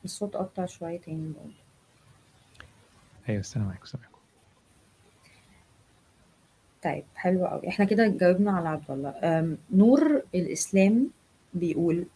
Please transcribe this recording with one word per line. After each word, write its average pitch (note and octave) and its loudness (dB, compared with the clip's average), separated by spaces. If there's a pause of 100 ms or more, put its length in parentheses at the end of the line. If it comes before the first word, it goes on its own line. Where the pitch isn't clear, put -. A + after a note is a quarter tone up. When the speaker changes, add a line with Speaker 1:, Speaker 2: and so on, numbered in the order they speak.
Speaker 1:
الصوت G3+ -10
قطع F#3 -6
شوية E3+ -12
تاني D#3+ -10
برضه. - -18 (1700)
Speaker 2:
أيوة، G#2+ -2
بس - -10
أنا G#2+ -2
معاك، F#2+ -10
سامعكم. - -16 (2750)
Speaker 1:
طيب، C#3+ -4 (100)
حلو F#3 0
أوي. - -6
إحنا G3+ 2
كده A3 2
جاوبنا F#3 2
على E3+ -2
عبد D3+ -6
الله. C#3 -6
أم، D#3+ 0 (140)
نور C4 6 (120)
الإسلام G3 2 (440)
بيقول E3+ 0